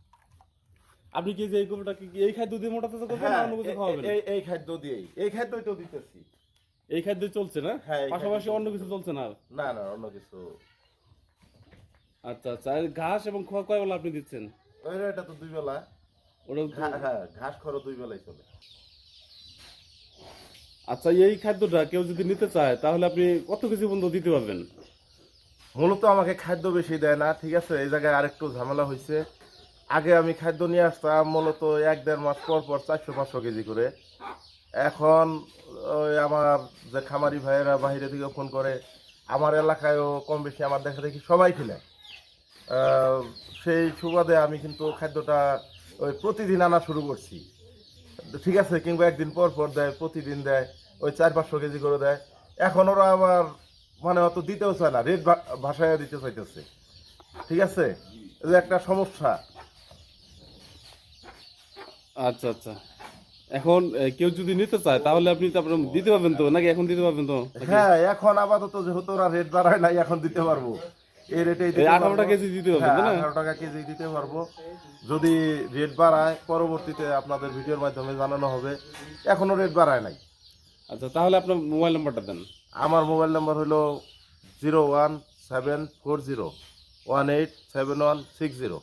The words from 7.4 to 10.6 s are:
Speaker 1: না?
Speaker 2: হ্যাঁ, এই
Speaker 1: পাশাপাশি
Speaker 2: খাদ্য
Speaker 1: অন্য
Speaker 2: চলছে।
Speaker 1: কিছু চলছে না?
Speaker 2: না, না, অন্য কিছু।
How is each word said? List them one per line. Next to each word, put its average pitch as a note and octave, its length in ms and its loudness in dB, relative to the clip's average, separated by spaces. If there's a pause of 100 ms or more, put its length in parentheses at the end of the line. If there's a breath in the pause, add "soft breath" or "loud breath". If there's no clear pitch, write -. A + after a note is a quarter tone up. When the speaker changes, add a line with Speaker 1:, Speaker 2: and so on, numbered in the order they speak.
Speaker 1:
না? E3+ 120 -6 (140)
Speaker 2:
হ্যাঁ, D3 180 -4
এই C3+ 60 -6
Speaker 1:
পাশাপাশি G3+ 340 -6
Speaker 2:
খাদ্য G#3+ 120 -4
Speaker 1:
অন্য G#3+ 140 -6
Speaker 2:
চলছে। G3 140 -10
Speaker 1:
কিছু F3+ 60 -14
চলছে F3+ 220 -10
না? C3+ 120 -8 (260)
Speaker 2:
না, C3+ 220 -8
না, A2 80 -12
অন্য G#2 300 -12
কিছু। F#2 480 -20 (1600)